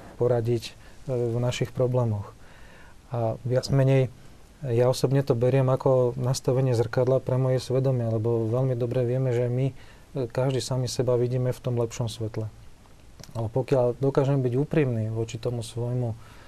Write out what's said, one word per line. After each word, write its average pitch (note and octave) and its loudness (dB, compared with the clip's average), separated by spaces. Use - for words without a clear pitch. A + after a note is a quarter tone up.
poradiť, A#2+ 0
e, - -12
v A#2+ 0
našich B2 -2
problémoch. B2 0
A A#2 -2
viac A#2+ -2
menej, C3+ 4
ja B2 2
osobne C3 2
to C3+ 0
beriem B2+ 2
ako B2+ 2
nastavenie C3 0
zrkadla B2 2
pre B2+ -2
moje C3 2
svedomie, B2+ 0
lebo A2+ 0
veľmi B2+ 0
dobre B2 -2
vieme, B2+ 0
že A#2+ 0
my, B2+ 0
e, C3+ -6
každý B2+ -2
sami B2+ -2
seba B2 0
vidíme B2+ 0
v - -8
tom B2 -4
lepšom A#2 -2
svetle. A2 -6
Ale A2+ -4
pokiaľ B2 2
dokážeme C#3 2
byť B2+ 0
úprimní B2+ 0
voči A2+ -4
tomu A#2+ -4
svojmu, A#2+ -4
e, A2+ -4